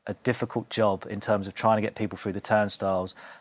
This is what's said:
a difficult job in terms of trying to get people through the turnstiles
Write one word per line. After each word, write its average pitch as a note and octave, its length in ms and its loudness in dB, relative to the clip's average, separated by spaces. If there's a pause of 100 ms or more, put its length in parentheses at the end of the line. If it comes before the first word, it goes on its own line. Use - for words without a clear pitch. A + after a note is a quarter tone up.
a G#2+ 160 -8
difficult A#2+ 480 -2
job G#2 400 2
in G2 100 -6
terms G2+ 280 0
of G2 80 -10
trying A2 220 4
to G#2+ 40 2
get G#2+ 140 -4
people G2+ 200 -4
through G2 180 -4
the G2 60 -6
turnstiles G2 760 0 (260)